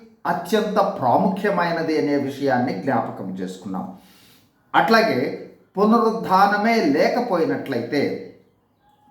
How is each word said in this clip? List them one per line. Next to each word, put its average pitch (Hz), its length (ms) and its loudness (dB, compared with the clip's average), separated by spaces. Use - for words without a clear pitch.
అత్యంత 208 500 -2
ప్రాముఖ్యమైనది 170 1200 0
అనే 143 180 0
విషయాన్ని 131 560 0
జ్ఞాపకం 110 640 -4
చేసుకున్నాం. 92 640 -10
అట్లాగే 180 760 2
పునరుద్ధానమే 202 1040 2
లేకపోయినట్లయితే 147 1500 0